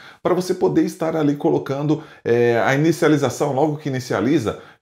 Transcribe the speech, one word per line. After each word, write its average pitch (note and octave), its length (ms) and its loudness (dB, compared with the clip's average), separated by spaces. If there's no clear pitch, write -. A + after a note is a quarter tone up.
pra E3 100 2
você F3+ 220 -2
poder D#3+ 280 0
estar D#3+ 320 -4
ali C#3+ 220 0
colocando, D3+ 680 -2
é, A#2 360 2
a A#2 140 2
inicialização, D3 760 2
logo D3 240 0
que D3 140 -8
inicializa, B2 680 -2